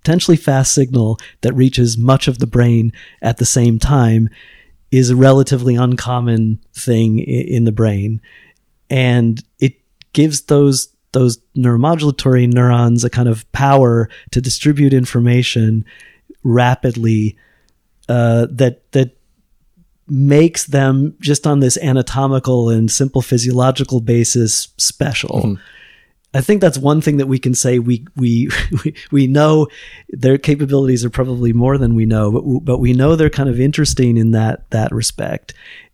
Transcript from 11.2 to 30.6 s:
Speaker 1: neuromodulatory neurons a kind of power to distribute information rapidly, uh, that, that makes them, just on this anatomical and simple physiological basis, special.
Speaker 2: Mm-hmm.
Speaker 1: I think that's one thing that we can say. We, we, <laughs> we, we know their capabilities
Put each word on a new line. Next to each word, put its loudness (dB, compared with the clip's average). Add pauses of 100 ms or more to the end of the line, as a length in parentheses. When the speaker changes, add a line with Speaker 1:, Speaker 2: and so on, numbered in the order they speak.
Speaker 1:
neuromodulatory 0
neurons 2
a -2
kind 0
of -6
power 2 (220)
to -2
distribute 0
information 0 (600)
rapidly, 0 (720)
uh, 2
that, -2
that 0 (880)
makes 2
them, 0
just -2
on 2
this 2
anatomical -2
and 2
simple -2
physiological -2
basis, -2 (100)
special. -4
Speaker 2:
Mm-hmm. -2 (800)
Speaker 1:
I -2
think 0
that's 2
one 0
thing 0
that -2
we -2
can -2
say. 0
We, -4
we, 0 (180)
<laughs> -6
we, -6 (160)
we 2
know 2 (440)
their 0
capabilities -2